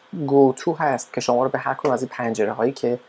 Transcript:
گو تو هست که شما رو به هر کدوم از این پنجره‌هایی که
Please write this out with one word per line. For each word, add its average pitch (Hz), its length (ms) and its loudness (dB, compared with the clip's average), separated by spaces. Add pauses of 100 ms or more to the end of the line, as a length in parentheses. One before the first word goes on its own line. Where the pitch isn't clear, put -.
(260)
گو 139 260 6
تو - 220 -4
هست 147 380 -2
که - 80 -6
شما 123 240 2
رو 135 40 0
به 131 100 -2
هر 131 160 -4
کدوم 139 180 0
از 120 100 0
این 123 60 -4
پنجره‌هایی 113 640 -2
که 123 260 -2 (100)